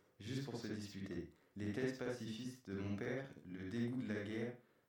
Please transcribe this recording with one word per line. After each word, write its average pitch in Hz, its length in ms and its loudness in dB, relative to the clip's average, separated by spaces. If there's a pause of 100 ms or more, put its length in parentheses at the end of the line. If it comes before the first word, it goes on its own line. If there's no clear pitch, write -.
(200)
juste 131 240 0
pour 120 120 -2
se 113 120 -2
disputer. 95 680 -2 (220)
Les 104 160 2
thèses 131 260 4
pacifistes 117 720 -2
de 98 80 2
mon 101 160 2
père, 127 320 0 (180)
le 92 240 -4
dégoût 120 340 2
de 104 120 0
la 101 80 2
guerre, 113 300 0 (360)